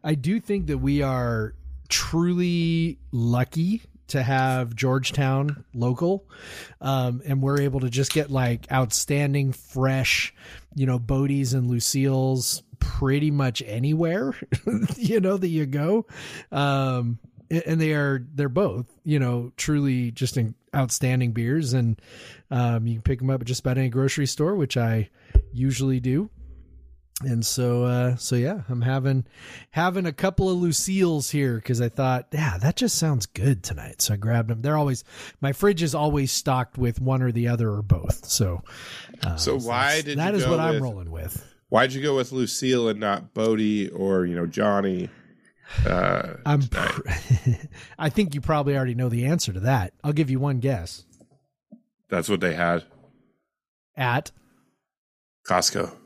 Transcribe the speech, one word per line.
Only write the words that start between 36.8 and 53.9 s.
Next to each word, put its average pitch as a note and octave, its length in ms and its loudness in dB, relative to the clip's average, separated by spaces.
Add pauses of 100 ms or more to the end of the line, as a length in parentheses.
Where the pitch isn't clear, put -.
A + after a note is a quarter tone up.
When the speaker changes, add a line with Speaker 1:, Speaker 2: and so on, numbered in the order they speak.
Speaker 1:
one C3 220 0
or B2+ 100 2
the A#2+ 180 0
other A#2 220 2
or G#2 120 -2
both. - 420 2
So, F2+ 380 0 (600)
uh, E2 140 -4
Speaker 2:
So C3+ 220 0
Speaker 1:
so A#2 100 -6
Speaker 2:
why C3+ 280 2
Speaker 1:
that's, D#3 80 0
Speaker 2:
did C#3+ 140 -4
Speaker 1:
that F3+ 140 0
Speaker 2:
you G3+ 60 0
Speaker 1:
is C3 80 2
Speaker 2:
go - 60 2
Speaker 1:
what D#3+ 80 2
I'm D#3+ 160 2
Speaker 2:
with, C3+ 60 0
Speaker 1:
rolling F#2+ 280 -6
with. D#2+ 360 -10 (220)
Speaker 2:
why'd C3 240 4
you C3+ 100 -6
go C#3+ 140 0
with B2+ 160 -2
Lucille B2+ 560 0
and G#2+ 100 0
not G2+ 360 -4
Bodie G#2+ 560 2
or, F#2+ 340 2
you F2 100 -2
know, F2 120 -2
Johnny, G2 640 0 (760)
uh, - 500 0 (100)
Speaker 1:
I'm D3 160 4
Speaker 2:
tonight? - 280 -2
Speaker 1:
pr-, - 600 0
<laughs> - 480 -8
I D#3+ 100 0
think F3 260 0
you C#3+ 60 -4
probably C#3+ 380 0
already B2 160 0
know B2 160 0
the A#2+ 160 0
answer D#3 260 0
to F#2 80 -6
that. A2 320 0 (100)
I'll D3 120 -2
give D3 160 0
you C3 100 0
one C#3 200 0
guess. A2+ 440 -4 (1040)
Speaker 2:
That's F2+ 220 -2
what F#2 100 0
they F2 140 0
had E2+ 300 0 (1120)